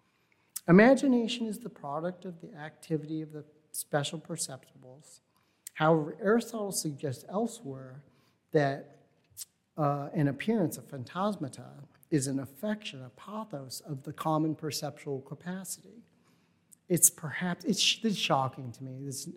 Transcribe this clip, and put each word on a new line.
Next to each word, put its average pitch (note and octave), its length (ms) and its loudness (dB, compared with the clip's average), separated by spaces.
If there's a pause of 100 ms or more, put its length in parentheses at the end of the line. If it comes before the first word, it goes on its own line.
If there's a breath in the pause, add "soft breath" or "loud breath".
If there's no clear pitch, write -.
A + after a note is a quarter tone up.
(680 loud breath)
Imagination A#3+ 800 8
is G#3+ 120 -6
the G3+ 100 -12
product D#3+ 560 -8
of F3 160 -12
the E3 140 -16
activity D#3 680 -6
of D#3 100 -12
the D3+ 120 -14 (280)
special D3+ 460 -2
perceptibles. C3+ 1000 -12 (540 loud breath)
However, D#3 480 4
Aristotle G#3+ 500 0
suggests C#3 560 -6
elsewhere C#3 720 -6 (500 soft breath)
that, C#3+ 440 2 (800)
uh, C#3+ 360 0
an D3 160 4
appearance F3 480 0
of - 100 -12
phantasmata C#3 840 -6 (400)
is C#3 160 2
an C3+ 120 0
affection, D3 640 -6
a B2+ 80 -14
pathos F#3+ 760 -12
of C#3 140 -8
the D#3 100 -10
common D#3 420 0
perceptual C#3+ 680 -6
capacity. F#3 840 -12 (840 soft breath)
It's E3+ 200 6
perhaps, F3 560 -4
it's B3+ 160 2
sh-, - 240 2
it's G#3+ 120 0
shocking C3 560 0
to C3 120 -14
me. C3 200 -10
This, C#3 320 -8